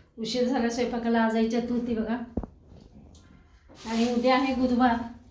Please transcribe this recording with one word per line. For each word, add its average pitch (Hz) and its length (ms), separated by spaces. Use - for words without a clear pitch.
उशीर 240 260
झाला 233 260
स्वयंपाकाला, 233 520
आज 220 140
आई 226 140
चतुर्थी 240 440
बघा. 220 200
आणि 233 280
उद्या 247 200
आहे 262 200
गुरुवार, 247 400